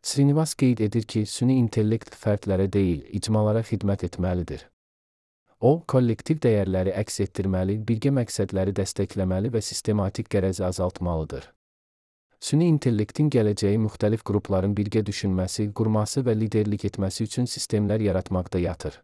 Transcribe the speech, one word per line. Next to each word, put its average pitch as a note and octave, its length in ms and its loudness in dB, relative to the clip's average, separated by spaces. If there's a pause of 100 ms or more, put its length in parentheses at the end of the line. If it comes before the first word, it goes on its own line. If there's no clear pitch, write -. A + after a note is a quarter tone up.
Srinivas C#3+ 520 2
qeyd B2+ 240 4
edir A2 240 0
ki, G#2+ 240 -2
süni C3 300 0
intellekt A2+ 580 0
fərdlərə G2 580 0
deyil, F2+ 360 2
icmalara G#2+ 520 0
xidmət G2+ 440 -2
etməlidir. F2+ 560 -4 (1000)
O, D3 260 4
kollektiv B2+ 560 2
dəyərləri F#2+ 500 2
əks G2+ 280 -4
etdirməli, F#2+ 680 -2
birgə A#2 240 2
məqsədləri G2 640 -2
dəstəkləməli F#2+ 760 -2
və A#2 120 -2
sistematik - 680 -2
qərəzi F#2+ 360 0
azaltmalıdır. F2 920 -4 (840)
Süni D#3+ 260 2
intellektin C#3+ 640 2
gələcəyi G#2 480 2
müxtəlif G#2+ 460 0
qrupların G2+ 500 0
birgə G#2 320 0
düşünməsi, G2 680 -2
qurması A2 480 0
və A#2+ 140 2
liderlik G#2 500 0
etməsi - 380 -2
üçün B2 220 -2
sistemlər G#2+ 580 -2
yaratmaqda F#2 560 0
yatır. E2+ 440 -4